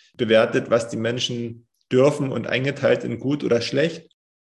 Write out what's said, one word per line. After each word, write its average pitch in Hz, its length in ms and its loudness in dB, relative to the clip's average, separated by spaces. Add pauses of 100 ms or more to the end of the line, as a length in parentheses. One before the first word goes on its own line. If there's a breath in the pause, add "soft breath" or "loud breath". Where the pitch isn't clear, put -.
(180 soft breath)
bewertet, 117 520 2
was 113 200 2
die - 80 -8
Menschen 120 720 -6 (220)
dürfen 135 440 2
und 117 140 -4
eingeteilt 123 580 0
in 120 120 -6
gut 143 280 -4
oder - 160 2
schlecht. - 500 -4 (420)